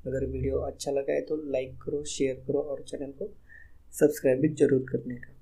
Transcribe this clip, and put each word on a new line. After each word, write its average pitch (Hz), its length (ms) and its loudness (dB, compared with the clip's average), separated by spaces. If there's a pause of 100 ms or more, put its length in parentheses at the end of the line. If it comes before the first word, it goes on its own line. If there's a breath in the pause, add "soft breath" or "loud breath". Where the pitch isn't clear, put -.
अगर 135 180 -2
वीडियो 131 340 0
अच्छा 139 340 -4
लगा 139 200 0
है 143 80 2
तो 151 300 -4
like 131 240 -2
करो, 147 300 -4
share 135 300 0
करो 139 240 -2
और 143 240 -4
channel 139 280 -8
को 202 240 -8 (580 loud breath)
सब्सक्राइब 143 460 4
भी 156 100 4
जरूर 131 440 4
करने 127 220 -4
का - 280 -14